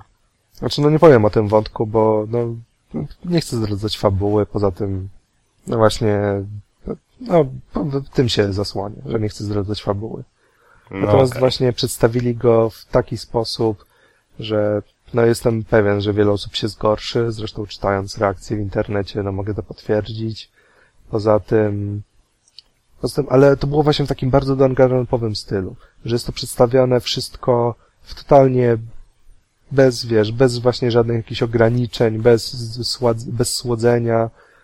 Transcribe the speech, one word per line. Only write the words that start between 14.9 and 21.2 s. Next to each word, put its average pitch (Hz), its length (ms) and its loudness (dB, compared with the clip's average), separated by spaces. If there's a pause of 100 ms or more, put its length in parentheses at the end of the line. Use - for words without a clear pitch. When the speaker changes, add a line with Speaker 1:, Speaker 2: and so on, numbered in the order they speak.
Speaker 1:
no, 117 120 4
jestem 113 380 0
pewien, 101 380 2
że 104 120 0
wiele 104 180 4
osób 101 240 -4
się - 120 -4
zgorszy, 110 640 -2
zresztą 110 340 -10
czytając 98 520 -4
reakcje 104 400 -2
w - 20 -4
internecie, 101 640 -4
no, 98 80 -4
mogę 98 220 -6
to 92 100 -6
potwierdzić. 110 840 -6 (600)
Poza 107 300 2